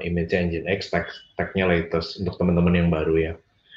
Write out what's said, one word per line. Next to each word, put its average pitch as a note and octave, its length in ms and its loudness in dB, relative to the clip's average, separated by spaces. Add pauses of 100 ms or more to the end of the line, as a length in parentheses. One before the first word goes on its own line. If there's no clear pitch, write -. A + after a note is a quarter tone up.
(120)
image-nya F2 280 0 (100)
Nginx, E2 420 -4
tag, F2 160 -2 (320)
tag-nya F#2 320 0
latest E2 480 -2
untuk F2 160 -4
teman-teman F2 400 4
yang E2+ 160 4
baru D#2+ 240 0
ya. D#2+ 180 0 (440)